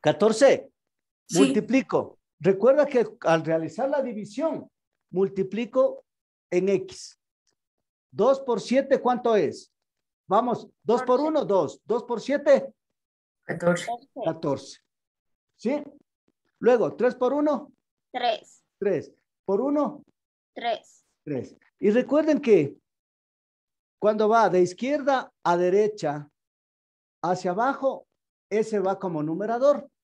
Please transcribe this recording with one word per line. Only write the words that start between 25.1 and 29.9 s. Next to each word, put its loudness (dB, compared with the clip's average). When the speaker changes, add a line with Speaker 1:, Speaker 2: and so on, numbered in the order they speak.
Speaker 1:
a 2
derecha, -2
hacia -2
abajo, -2
ese -2
va -2
como -6
numerador. 0